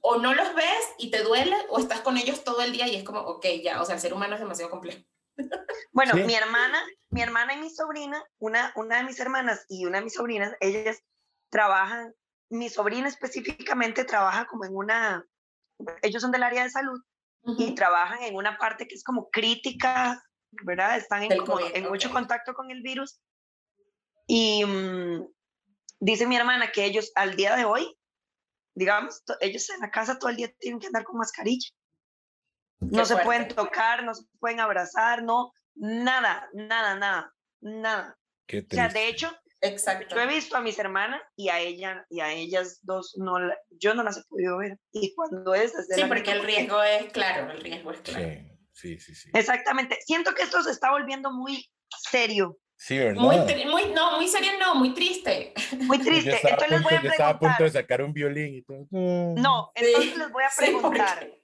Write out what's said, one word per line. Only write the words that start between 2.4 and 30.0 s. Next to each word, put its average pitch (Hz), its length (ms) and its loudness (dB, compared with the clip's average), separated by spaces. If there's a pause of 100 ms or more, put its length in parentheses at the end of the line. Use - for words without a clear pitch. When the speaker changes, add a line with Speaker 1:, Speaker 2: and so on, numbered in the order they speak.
Speaker 1:
todo 240 180 0
el 240 100 -2
día 247 140 -2
y 233 100 -2
es 196 80 -8
como, 208 160 -8
ok, - 260 -6 (160)
ya, 170 200 -2
o - 20 0
sea, 185 120 -4
el - 40 -8
ser 175 140 -2
humano 202 200 -4
es 214 60 -8
demasiado 170 300 -8
complejo. 175 320 -12 (340)
<laughs> 370 560 -10
Speaker 2:
Bueno, 254 220 6
Speaker 3:
Sí. 185 100 4
Speaker 2:
mi 233 100 2
hermana, 240 480 2 (280)
mi - 120 -2
hermana 233 320 0
y 294 40 -8
mi 320 120 -10
sobrina, 302 520 -6 (160)
una, 233 380 0
una 220 220 -2
de 254 60 0
mis 254 160 -10
hermanas 254 480 -2
y 185 180 -6
una 185 120 0
de 214 60 -4
mis 226 100 -8
sobrinas, 233 460 -2
ellas 214 420 -2 (480)
trabajan, 214 640 2 (360)
mi 233 180 -4
sobrina 220 400 0
específicamente 254 960 -4
trabaja 208 420 2
como 220 180 -8
en 190 120 -8
una, 208 500 0 (760)
ellos 214 200 0
son 247 100 0
del 247 100 2
área 247 220 2
de 254 60 -4
salud 262 300 -4 (440)
y 240 80 -4
Speaker 1:
Ujú. 254 220 0
Speaker 2:
trabajan 185 480 2
en 214 140 -6
una 208 220 -4
parte 220 300 -4
que 392 80 -16
es - 80 -18
como 247 260 -4
crítica, 247 920 0 (420)
¿verdad? 185 340 0
Están 202 260 -2
en 214 60 -2
Speaker 1:
Del 185 80 6
Speaker 2:
como 190 200 0
Speaker 1:
covid, 175 160 -4
Speaker 2:
en 185 140 -2
mucho 196 200 -2
Speaker 1:
ok. 247 60 -6
Speaker 2:
contacto 240 400 -2
con 262 160 -10
el 254 120 -12
virus. 262 380 -8 (1080)
Y, 214 360 4
mm, 185 640 -4 (760)
dice 214 260 2
mi 247 100 2
hermana 240 360 2
que 202 120 2
ellos 208 320 0
al 190 200 2
día 202 200 4
de 247 80 2
hoy, 220 320 0 (800)
digamos, 208 500 0
to-, - 160 -6
ellos 196 300 -2
en 381 100 -10
la 208 100 -8
casa 233 280 -2